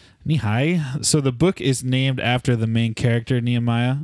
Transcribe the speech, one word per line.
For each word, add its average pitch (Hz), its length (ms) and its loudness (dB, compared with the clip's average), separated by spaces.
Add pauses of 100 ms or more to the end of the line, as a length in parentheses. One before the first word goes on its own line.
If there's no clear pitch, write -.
(260)
Nehai. 143 800 0
So - 160 2
the 135 120 0
book 156 280 0
is 127 240 0
named 131 340 0
after 123 380 0
the 113 100 0
main 113 280 0
character, 120 480 0
Nehemiah, 120 600 0